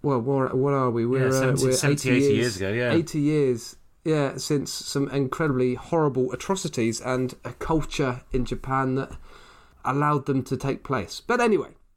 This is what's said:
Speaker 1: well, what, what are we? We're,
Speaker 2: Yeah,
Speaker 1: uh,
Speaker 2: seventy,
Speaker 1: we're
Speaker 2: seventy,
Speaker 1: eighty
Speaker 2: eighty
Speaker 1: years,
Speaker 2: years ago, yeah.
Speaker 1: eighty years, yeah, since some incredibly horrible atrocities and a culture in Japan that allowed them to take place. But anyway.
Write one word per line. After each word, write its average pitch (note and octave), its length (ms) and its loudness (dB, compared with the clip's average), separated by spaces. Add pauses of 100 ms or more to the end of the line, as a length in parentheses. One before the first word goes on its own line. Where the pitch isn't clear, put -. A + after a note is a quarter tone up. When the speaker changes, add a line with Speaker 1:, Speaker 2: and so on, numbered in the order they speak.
Speaker 1:
well, C#3 180 2
what, C3 360 0
what C#3 160 2
are C3 180 2
we? A#2 160 0
We're, C3 220 2
Speaker 2:
Yeah, C3 80 2
Speaker 1:
uh, C3+ 40 4
Speaker 2:
seventy, C3+ 260 2
Speaker 1:
we're C3 80 4
Speaker 2:
seventy, C#3+ 360 2
Speaker 1:
eighty B2+ 140 6
Speaker 2:
eighty C#3 100 4
Speaker 1:
years, - 20 4
Speaker 2:
years A2+ 200 0
ago, F#2+ 160 -2
yeah. A#2+ 200 0
Speaker 1:
eighty D#3+ 280 0
years, C#3+ 560 0 (280)
yeah, D3+ 320 0
since C#3+ 360 -2
some - 380 -4
incredibly C3 640 0
horrible C3 580 0
atrocities B2+ 680 -2
and B2+ 320 -2 (100)
a B2 80 -8
culture C#3 720 -2 (100)
in B2 120 0
Japan C3 520 -2
that - 160 -6 (720)
allowed C#3+ 420 0
them C3+ 180 0
to C3+ 120 -4
take C3+ 260 -4
place. - 420 -6
But A#3+ 160 0
anyway. G#3+ 280 2 (280)